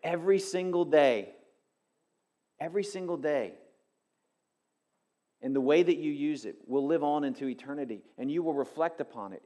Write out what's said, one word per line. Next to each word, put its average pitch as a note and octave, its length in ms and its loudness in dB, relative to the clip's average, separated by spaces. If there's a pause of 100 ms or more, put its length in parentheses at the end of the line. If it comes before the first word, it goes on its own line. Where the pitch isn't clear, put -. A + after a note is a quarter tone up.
every F3 360 2
single F3+ 460 0
day, C#3+ 480 4 (1300)
every E3+ 240 -2
single F#3 340 -6
day, C3+ 380 0 (1900)
and C3 140 -4
the C3+ 60 2
way D3 200 6
that F3 140 4
you D3+ 160 -4
use C#3+ 320 -2
it G#2+ 140 -10 (100)
will C#3 180 0
live D#3+ 160 2
on D3 220 0
into C3+ 240 -4
eternity, B2+ 560 -8 (140)
and B2+ 120 -6
you E3 140 -2
will D#3+ 100 -2
reflect D#3 460 -2
upon G#2+ 320 -10
it. F#2 140 -14